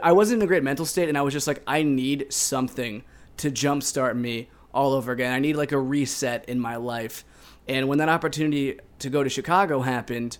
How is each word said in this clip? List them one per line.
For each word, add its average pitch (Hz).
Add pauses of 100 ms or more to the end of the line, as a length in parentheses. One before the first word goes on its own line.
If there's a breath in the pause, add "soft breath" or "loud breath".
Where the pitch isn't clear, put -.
I 165
wasn't 214
in -
a -
great 170
mental 139
state, 170
and 147
I 143
was 139
just 143
like, 147
"I 147
need 139
something 123 (340 soft breath)
to 147
jumpstart 131
me 120 (220 soft breath)
all 135
over 127
again. 123
I 127
need, 147
like, 147
a 143
reset 131
in 123
my 120
life." 117 (420 loud breath)
And 135
when 143
that 156
opportunity 151 (200)
to 139
go 143
to 135
Chicago 160
happened 120